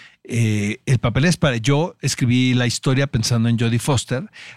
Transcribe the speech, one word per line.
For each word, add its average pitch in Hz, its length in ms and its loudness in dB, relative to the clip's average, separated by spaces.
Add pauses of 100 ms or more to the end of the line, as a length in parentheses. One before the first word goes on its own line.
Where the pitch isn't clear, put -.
(240)
Eh, 107 640 -2
"El 131 120 2
papel 127 260 0
es 175 120 2
para", 135 200 0
yo 143 440 0
escribí 127 540 2
la 123 120 2
historia 135 420 0
pensando 117 400 0
en 117 100 2
Jodie 117 220 0
Foster 135 500 -2 (260)